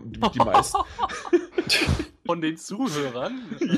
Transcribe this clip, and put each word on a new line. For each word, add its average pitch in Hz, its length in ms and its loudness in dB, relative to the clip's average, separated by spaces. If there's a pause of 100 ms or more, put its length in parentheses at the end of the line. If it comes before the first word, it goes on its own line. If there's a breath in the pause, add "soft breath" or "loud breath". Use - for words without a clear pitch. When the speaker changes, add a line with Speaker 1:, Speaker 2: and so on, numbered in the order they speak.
Speaker 1:
die, 107 160 -10
die 226 180 2
meisten. - 400 4
<laughs> - 1500 0
Speaker 2:
Von 170 140 0
den 160 160 0
Zuhörern? 175 840 -4 (100)
Speaker 1:
<laughs> - 100 -6 (180)